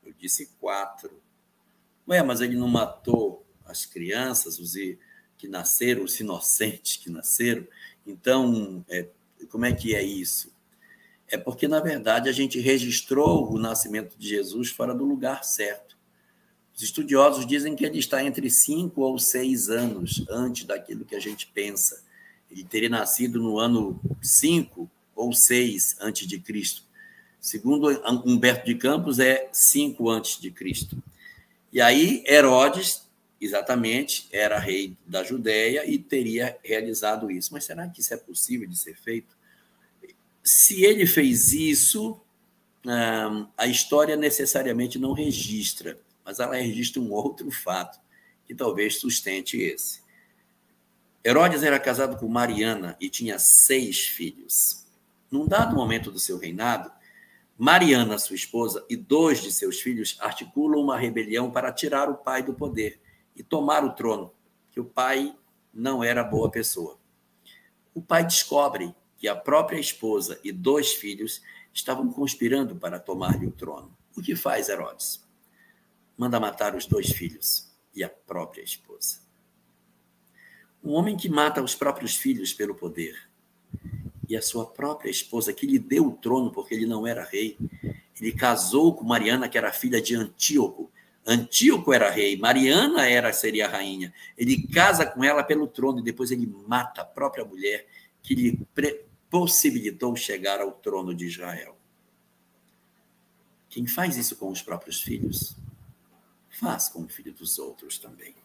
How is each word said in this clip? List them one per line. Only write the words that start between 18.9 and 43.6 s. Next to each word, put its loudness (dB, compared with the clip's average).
ou 0
seis 0
anos -2
antes -4
daquilo -8
que -14
a -6
gente -10
pensa. -4
Ele -16
teria 0
nascido 0
no 0
ano 2
cinco 2
ou -2
seis 4
antes -4
de -8
Cristo. -6
Segundo 0
Humberto 4
de 0
Campos, 0
é 4
cinco 4
antes -2
de -10
Cristo. -8
E -2
aí, 6
Herodes, 6
exatamente, 0
era 2
rei -4
da -4
Judéia 0
e 0
teria -2
realizado -2
isso. -6
Mas -8
será -10
que -12
isso -4
é -8
possível -6
de -8
ser -10
feito? -10
Se 6
ele 6
fez 4
isso, 0
ah, -2
a 0